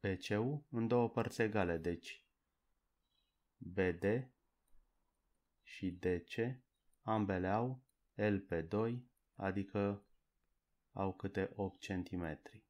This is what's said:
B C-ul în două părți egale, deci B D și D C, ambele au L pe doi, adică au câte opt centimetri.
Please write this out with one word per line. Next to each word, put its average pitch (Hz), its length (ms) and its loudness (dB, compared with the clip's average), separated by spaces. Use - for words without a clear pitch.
B - 40 -20
C-ul 127 420 0
în 117 160 0
două 120 220 4
părți 113 340 0
egale, 101 340 2
deci 85 500 -4
B 92 220 -8
D 90 260 2
și - 280 -6
D 90 140 -10
C, 113 580 0
ambele 98 460 2
au 120 340 0
L 104 240 2
pe 85 240 -2
doi, 113 480 -2
adică 101 720 -2
au 95 220 -2
câte 98 400 -2
opt 98 260 -4
centimetri. 90 880 -6